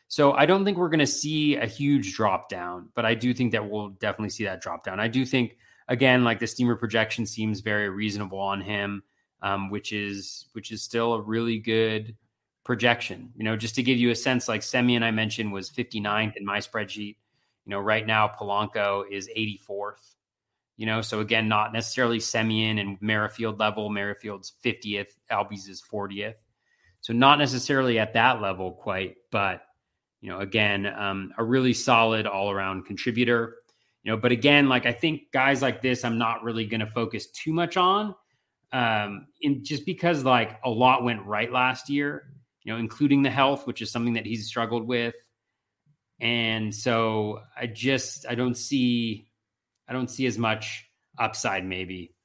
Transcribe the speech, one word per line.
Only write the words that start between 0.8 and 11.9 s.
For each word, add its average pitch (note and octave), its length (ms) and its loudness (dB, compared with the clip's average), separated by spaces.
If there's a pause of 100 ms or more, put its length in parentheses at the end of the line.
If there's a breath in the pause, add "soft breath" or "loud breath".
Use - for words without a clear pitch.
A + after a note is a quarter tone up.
gonna D3+ 180 4
see D3+ 500 0
a A#2 100 -2
huge C3 480 2
drop G2 340 0
down, F2+ 460 -10
but A#2 100 0
I A2+ 100 4
do A#2+ 200 0
think B2 180 2
that G#2+ 160 0
we'll G#2 200 -6
definitely G2 420 -4
see G#2+ 140 -6
that F#2+ 160 -6
drop E2+ 240 -10
down. F#2+ 160 -6
I A2 80 2
do B2+ 160 0
think, B2 320 0 (320 soft breath)
again, B2+ 340 6
like, A#2 160 2
the A#2 80 -4
Steamer A#2+ 300 2
projection A2 500 -2
seems G#2+ 340 -4
very G#2 280 -2
reasonable G2+ 500 -6
on G2 220 -2
him, G2+ 420 -4 (400)
um, G2 280 -2
which G#2 220 -8
is, G2+ 600 -8
which G#2+ 180 -12
is A2 120 -10
still A#2 320 0
a A2 80 -4
really A2+ 360 -2
good A2 560 0 (480)